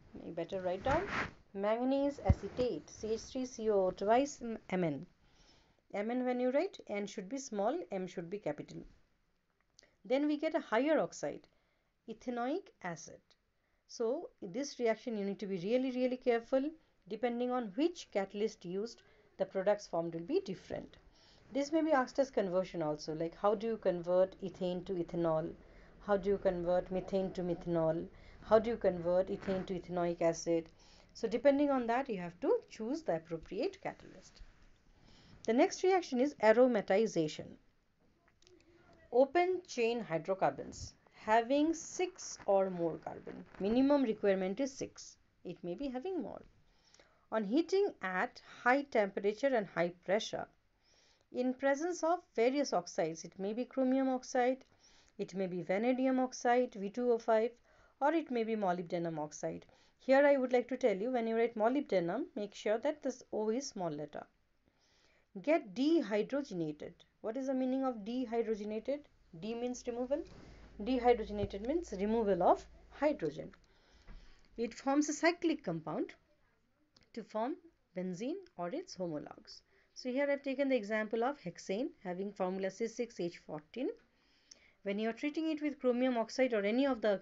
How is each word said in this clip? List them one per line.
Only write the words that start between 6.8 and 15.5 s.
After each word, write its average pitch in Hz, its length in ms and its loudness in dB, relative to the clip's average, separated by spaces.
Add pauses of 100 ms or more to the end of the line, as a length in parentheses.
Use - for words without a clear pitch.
N 208 180 -4
should 196 240 -10
be 269 80 -6
small, 233 400 -2 (140)
M 185 160 -4
should 170 220 -10
be 208 100 -8
capital. 156 440 -8 (1200)
Then 262 220 2
we 294 120 0
get 320 180 -2
a 311 40 0
higher 269 400 2
oxide, - 480 -4 (600)
ethanoic 247 600 -6 (100)
acid. - 380 -10 (680)
So 285 440 -2 (100)
this 220 380 -6
reaction 220 380 0
you 202 80 -2
need 196 140 -4
to 214 60 -8
be 190 120 -4